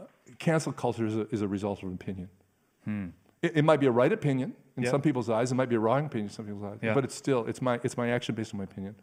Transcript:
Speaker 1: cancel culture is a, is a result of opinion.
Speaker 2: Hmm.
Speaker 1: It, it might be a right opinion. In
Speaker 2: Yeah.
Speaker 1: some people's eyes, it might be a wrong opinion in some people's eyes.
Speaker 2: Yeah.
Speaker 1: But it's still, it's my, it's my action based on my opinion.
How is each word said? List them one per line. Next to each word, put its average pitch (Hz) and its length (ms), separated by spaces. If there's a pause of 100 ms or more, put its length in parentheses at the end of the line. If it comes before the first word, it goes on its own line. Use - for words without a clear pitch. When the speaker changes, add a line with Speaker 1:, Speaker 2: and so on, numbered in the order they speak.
(380)
Speaker 1:
cancel 160 340
culture 113 340
is 110 100
a, 107 140
is 107 120
a 104 60
result 101 340
of 95 100
opinion. 92 360 (560)
Speaker 2:
Hmm. 104 220 (340)
Speaker 1:
It, 165 180
it 147 60
might 156 160
be 139 60
a 127 40
right 123 220
opinion. 139 420 (220)
In 123 80
Speaker 2:
Yeah. 123 60
Speaker 1:
some 143 100
people's 123 300
eyes, 123 220
it - 20
might 127 140
be 117 80
a 110 40
wrong 127 260
opinion 110 200
in 101 60
some 110 140
people's 104 180
eyes. 101 180
Speaker 2:
Yeah. 113 120
Speaker 1:
But 135 100
it's 117 100
still, 123 320
it's 117 160
my, 123 200
it's - 140
my 120 140
action 120 240
based 107 180
on 101 60
my 98 60
opinion. 98 380